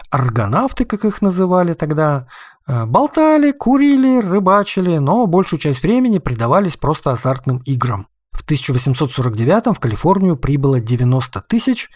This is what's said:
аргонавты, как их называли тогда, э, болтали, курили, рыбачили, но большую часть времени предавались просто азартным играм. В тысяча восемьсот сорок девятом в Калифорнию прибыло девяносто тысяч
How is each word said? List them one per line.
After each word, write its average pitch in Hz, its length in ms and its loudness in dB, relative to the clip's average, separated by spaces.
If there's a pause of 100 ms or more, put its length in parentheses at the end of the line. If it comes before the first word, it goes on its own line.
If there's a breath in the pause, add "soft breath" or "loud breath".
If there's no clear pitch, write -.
аргонавты, 127 760 0
как 214 200 -4
их 202 160 -2
называли 180 520 2
тогда, 151 520 -2 (420 loud breath)
э, 117 180 -2
болтали, 294 640 2
курили, 269 680 2
рыбачили, 190 800 2
но 185 300 2
большую 175 320 0
часть 143 240 -2
времени 233 340 2
предавались 135 600 0
просто 147 340 -2
азартным 127 480 -2
играм. 120 480 -4 (240)
В - 120 -6
тысяча 143 300 -4
восемьсот 127 380 -2
сорок 123 240 -2
девятом 180 400 0
в - 40 -8
Калифорнию 175 560 0
прибыло 135 460 0
девяносто 123 600 -2
тысяч - 540 -4